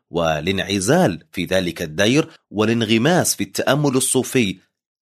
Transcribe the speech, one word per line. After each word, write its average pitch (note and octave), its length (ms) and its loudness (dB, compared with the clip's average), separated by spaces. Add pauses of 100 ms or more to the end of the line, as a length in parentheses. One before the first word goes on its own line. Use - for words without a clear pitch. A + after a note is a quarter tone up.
والانعزال F#2 1200 0
في F2 140 -4
ذلك F2+ 360 -2
الدير G2+ 480 0 (220)
والانغماس A2+ 840 2
في G2+ 80 -6
التأمل C#3 520 0
الصوفي B2 640 0 (440)